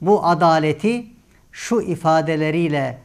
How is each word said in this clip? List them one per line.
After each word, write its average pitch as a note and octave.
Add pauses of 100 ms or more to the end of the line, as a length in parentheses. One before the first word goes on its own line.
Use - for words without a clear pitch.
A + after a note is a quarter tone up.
bu F#3+
adaleti E3 (460)
şu -
ifadeleriyle D#3